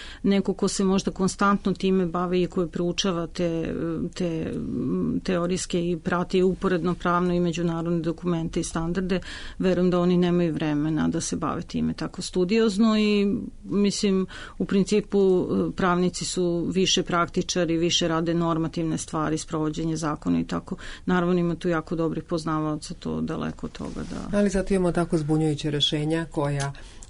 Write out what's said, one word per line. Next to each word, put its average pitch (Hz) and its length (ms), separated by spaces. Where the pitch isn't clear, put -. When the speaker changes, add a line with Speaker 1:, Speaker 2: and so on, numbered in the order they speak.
Speaker 1:
neko 196 300
ko 196 140
se 196 160
možda 190 280
konstantno 196 600
time 190 320
bavi 180 380
i 170 40
ko 175 200
proučava 175 600
te, 165 460
te, 165 400
teorijske 175 640
i 175 80
prati 180 460
uporedno 180 520
pravno 175 380
i 175 60
međunarodne 170 600
dokumente 165 600
i 165 40
standarde, 175 560
verujem 180 300
da 180 100
oni 180 180
nemaju 175 360
vremena 156 540
da 165 140
se - 140
bave - 260
time 160 320
tako - 280
studiozno 214 760
i, 208 380
mislim, 196 640
u 190 80
principu, 202 540
e, 185 560
pravnici 175 500
su 175 440
više 180 340
praktičari, 175 760
više 170 300
rade 165 260
normativne 165 640
stvari, 156 400
sprovođenje 156 600
zakona 151 420
i 160 40
tako. 170 320
Naravno, 180 280
ima 170 220
tu 180 140
jako 160 260
dobrih 160 280
poznavaoca, 156 720
to 160 280
daleko 156 440
od - 60
toga - 320
da - 340
Speaker 2:
Ali 202 120
zato 190 240
imamo 180 180
tako 170 260
zbunjujuće 156 540
rešenja 151 540
koja, 143 480